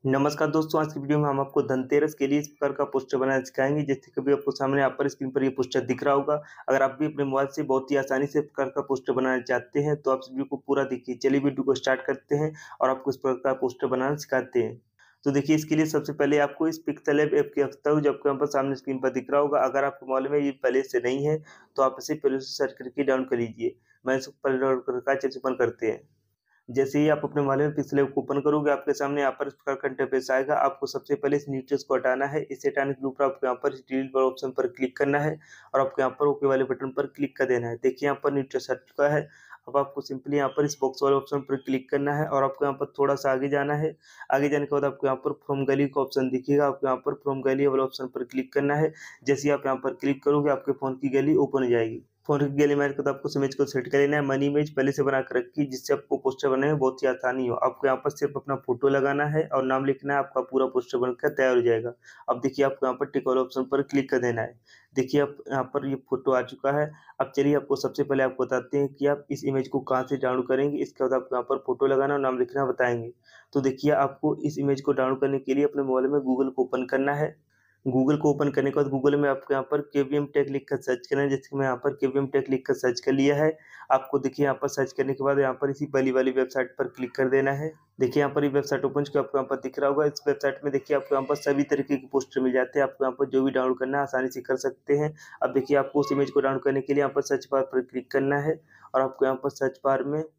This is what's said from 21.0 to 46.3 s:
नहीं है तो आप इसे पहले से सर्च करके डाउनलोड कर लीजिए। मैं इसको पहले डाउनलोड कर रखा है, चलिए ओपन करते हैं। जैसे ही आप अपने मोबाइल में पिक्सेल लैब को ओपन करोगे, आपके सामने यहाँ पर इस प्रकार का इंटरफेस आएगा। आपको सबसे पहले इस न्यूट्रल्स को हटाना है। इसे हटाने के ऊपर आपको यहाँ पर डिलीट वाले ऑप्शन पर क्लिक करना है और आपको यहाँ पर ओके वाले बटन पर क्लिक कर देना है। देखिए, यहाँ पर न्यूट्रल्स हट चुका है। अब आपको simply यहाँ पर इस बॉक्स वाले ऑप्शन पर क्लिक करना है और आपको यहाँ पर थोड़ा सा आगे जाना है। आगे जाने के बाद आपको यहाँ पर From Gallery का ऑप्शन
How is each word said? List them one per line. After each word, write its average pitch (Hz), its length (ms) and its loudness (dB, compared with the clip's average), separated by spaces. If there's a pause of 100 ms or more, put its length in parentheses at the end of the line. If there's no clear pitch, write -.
नहीं 131 260 -2
है 156 160 0 (340)
तो 139 60 2
आप 131 180 2
इसे - 160 -4
पहले 135 240 0
से 131 140 -14
सर्च 139 200 -2
करके 131 300 -6
डाउनलोड 131 260 0
कर 120 80 0
लीजिए। 117 380 -4 (280)
मैं 131 140 0
इसको 131 160 -8
पहले 131 240 -2
डाउनलोड 131 260 0
कर 127 120 -4
रखा 123 160 -2
है, 135 60 2
चलिए 131 200 -4
ओपन 127 180 -2
करते 117 300 0
हैं। - 140 -2 (680)
जैसे 135 300 0
ही 151 100 4
आप 151 160 4
अपने 147 180 0
मोबाइल 139 180 2
में 151 140 2
पिक्सेल 143 240 0
लैब 139 100 4
को 139 120 0
ओपन 139 200 -2
करोगे, 147 300 2
आपके 139 240 0
सामने 143 260 -2
यहाँ 135 120 2
पर 139 140 -6
इस 139 80 -8
प्रकार - 200 -4
का 135 140 -4
इंटरफेस 131 420 -2
आएगा। 135 260 2
आपको 139 300 0
सबसे - 280 -4
पहले 143 220 0
इस 143 120 -2
न्यूट्रल्स 135 340 -4
को - 120 -2
हटाना 131 320 0
है। 147 160 -4
इसे 139 260 -6
हटाने 139 240 0
के 135 140 -6
ऊपर 135 180 -2
आपको 135 220 -2
यहाँ 127 100 0
पर 139 140 -2
डिलीट 131 440 -6
वाले 131 120 4
ऑप्शन 131 240 -2
पर 127 180 -2
क्लिक 127 280 -4
करना 143 220 0
है 151 200 -2 (360)
और 135 60 4
आपको 135 220 0
यहाँ 127 100 2
पर 147 140 0
ओके 143 200 0
वाले 131 180 2
बटन 127 260 -4
पर 139 180 -4
क्लिक - 280 -6
कर 135 100 0
देना 120 220 0
है। 117 80 -6
देखिए, 131 300 0
यहाँ 139 160 0
पर 143 120 0
न्यूट्रल्स 135 360 -4
हट 127 80 0
चुका - 300 0
है। 151 200 0 (400)
अब 127 80 -2
आपको 139 260 0
simply 135 320 -6
यहाँ 143 160 2
पर 147 140 0
इस 143 160 -2
बॉक्स 131 220 -2
वाले 139 140 4
ऑप्शन 139 240 -2
पर 135 180 -2
क्लिक 135 320 -4
करना 143 240 0
है 147 140 0
और 139 160 2
आपको 135 200 -2
यहाँ 139 120 0
पर 139 220 -6
थोड़ा 139 180 2
सा 135 160 0
आगे 131 160 0
जाना 143 260 0
है। 156 200 -2 (360)
आगे 139 180 2
जाने 143 180 0
के 143 80 -2
बाद 143 100 2
आपको 139 220 -2
यहाँ 131 120 2
पर 147 240 -6
From 139 240 -2
Gallery 139 220 2
का 139 120 -2
ऑप्शन 131 300 0